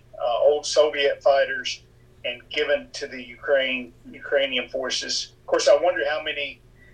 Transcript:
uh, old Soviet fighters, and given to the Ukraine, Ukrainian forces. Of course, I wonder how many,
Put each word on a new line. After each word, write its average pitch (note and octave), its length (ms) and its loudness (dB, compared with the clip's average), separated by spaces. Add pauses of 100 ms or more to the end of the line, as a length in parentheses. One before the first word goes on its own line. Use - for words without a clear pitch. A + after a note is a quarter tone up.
(200)
uh, - 200 0
old D3 260 4
Soviet D3 560 2
fighters, C#3 640 2 (420)
and A#2+ 240 -10
given C#3+ 420 -2
to C#3+ 160 -10
the B2+ 160 -14
Ukraine, B2+ 680 -2 (180)
Ukrainian C3+ 560 -2
forces. - 760 -6
Of - 60 -20
course, E3+ 220 2
I D3 120 8
wonder F3 280 0
how D3+ 120 -4
many, D3 380 -6 (340)